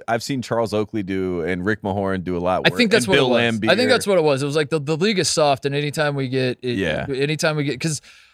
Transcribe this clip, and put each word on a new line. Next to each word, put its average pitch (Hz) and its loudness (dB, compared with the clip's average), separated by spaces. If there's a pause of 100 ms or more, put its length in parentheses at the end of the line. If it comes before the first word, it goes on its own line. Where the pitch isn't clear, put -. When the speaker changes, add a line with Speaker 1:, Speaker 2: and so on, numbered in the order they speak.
Speaker 1:
I've 113 0
seen 135 -4
Charles 113 -2
Oakley 107 -2
do 92 -2
and 87 -2
Rick 104 -2
Mahorn 95 -2
do 90 -4
a - -2
lot 87 0
Speaker 2:
I - 8
Speaker 1:
work, 175 -6
Speaker 2:
think 233 4
that's 127 4
Speaker 1:
and 208 -4
Speaker 2:
what 180 4
Speaker 1:
Bill 135 4
Speaker 2:
it 123 0
was. 117 2
Speaker 1:
Laimbeer. 113 2
Speaker 2:
I 185 6
think 247 2
that's 240 2
what 196 2
it 160 2
was. 139 2
It 147 -2
was 143 -2
like, 151 0
the, 160 -2
the 147 -2
league 190 0
is 160 0
soft, 147 2
and 139 -2
anytime 147 -2
we 135 -4
get 127 0
it, 123 -2
Speaker 1:
Yeah. 78 -2
Speaker 2:
anytime 151 -2
we 151 -2
get, 131 -4
'cause 156 -4 (340)